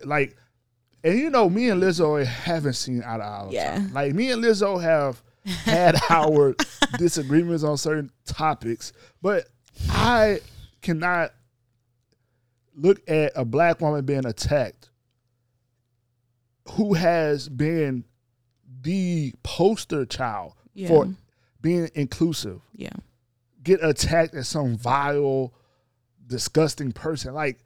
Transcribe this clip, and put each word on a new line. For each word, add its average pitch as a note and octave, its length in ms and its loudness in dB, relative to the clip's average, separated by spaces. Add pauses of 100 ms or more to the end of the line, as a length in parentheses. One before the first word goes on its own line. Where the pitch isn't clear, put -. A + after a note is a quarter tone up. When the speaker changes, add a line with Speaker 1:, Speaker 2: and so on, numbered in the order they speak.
Speaker 1:
Like, D3 320 -2 (680)
and F3+ 140 4
you D4+ 120 0
know, A#3 180 4
me A3+ 220 2
and F3+ 120 2
Lizzo D#3 420 2
haven't C#3+ 500 -4
seen B2 320 -4
eye A2+ 120 -6
to G#2 40 -8
eye G#2 160 -10
all G2+ 100 -10
the - 60 -8
Speaker 2:
Yeah. D#2+ 220 -4
Speaker 1:
time. G3 160 -4
Like, C#3+ 220 -2
me B3 180 0
and A3+ 100 -2
Lizzo G3+ 400 2
have D3 400 2 (100)
Speaker 2:
<laughs> - 120 -20
Speaker 1:
had E3+ 520 4 (140)
our D3+ 440 4 (440)
disagreements E3 640 0
on D3+ 160 0
certain D3+ 320 -4 (140)
topics, C3+ 680 -6 (300)
but F#3+ 240 0 (440)
I G#3+ 500 4 (420)
cannot E3+ 500 -2 (1400)
look E3+ 340 2
at D#3 280 2
a C3 80 -2
black D#3+ 360 2
woman D3+ 240 0
being C3+ 220 -2
attacked A#2+ 640 -4 (1800)
who G#3 240 0
has D#3+ 540 0
been D3 560 -2 (800)
the E3+ 500 -2 (100)
poster E3+ 600 -2
child G#2 500 -8 (200)
Speaker 2:
Yeah. F#3+ 140 -8
Speaker 1:
for E3 260 4 (460)
being E3 340 0
inclusive. C#3+ 680 -4 (140)
Speaker 2:
Yeah. - 160 -14 (720)
Speaker 1:
Get F3+ 200 4
attacked E3 520 2
as C3 140 -8
some C3 280 -2
vile, C3+ 760 0 (760)
disgusting C3+ 680 -2
person. C#3+ 420 -8
Like, D3 320 -4